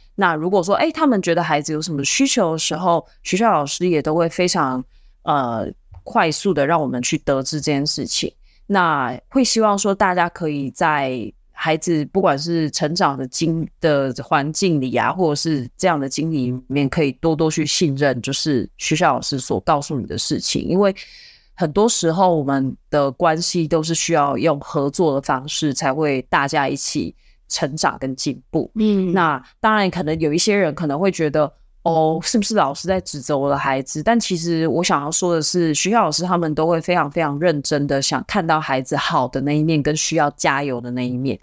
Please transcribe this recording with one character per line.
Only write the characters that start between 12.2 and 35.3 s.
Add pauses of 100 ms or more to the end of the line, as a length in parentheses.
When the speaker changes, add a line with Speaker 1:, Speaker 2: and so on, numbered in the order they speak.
Speaker 1:
管
是
成
长
的
经-， (140)
的 (100)
环
境
里
啊，
或
者
是
这
样
的
经
历
里
面，
可
以
多
多
去
信
任，
就
是
学
校
老
师
所
告
诉
你
的
事
情。
因
为 (600)
很
多
时
候
我
们 (140)
的
关
系
都
是
需
要
用
合
作
的
方
式，
才
会
大
家
一
起 (340)
成
长
跟
进
步。
Speaker 2:
嗯。
Speaker 1:
那 (200)
当
然
可
能
有
一
些
人
可
能
会
觉
得 (340)
，“哦，
是
不
是
老
师
在
指
责
我
的
孩
子？”
但
其
实
我
想
要
说